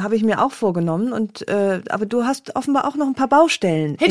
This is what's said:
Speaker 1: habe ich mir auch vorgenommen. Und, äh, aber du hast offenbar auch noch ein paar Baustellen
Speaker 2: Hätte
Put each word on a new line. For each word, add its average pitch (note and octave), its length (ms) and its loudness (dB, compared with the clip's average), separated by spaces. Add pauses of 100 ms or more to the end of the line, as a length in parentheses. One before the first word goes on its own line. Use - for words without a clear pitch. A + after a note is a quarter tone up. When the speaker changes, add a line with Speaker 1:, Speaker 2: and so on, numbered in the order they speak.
Speaker 1:
habe G#3 160 0
ich G#3+ 60 0
mir G#3+ 200 2
auch C4+ 100 0
vorgenommen. F3 600 -2
Und, A3 360 -6
äh, G3 420 0
aber G#3 160 -2
du A#3 180 -2
hast - 320 -4
offenbar C4+ 300 0
auch C4+ 80 -4
noch C#4+ 120 -2
ein C4+ 80 -2
paar C4 140 -2
Baustellen F3+ 720 2
Speaker 2:
Hätte - 120 2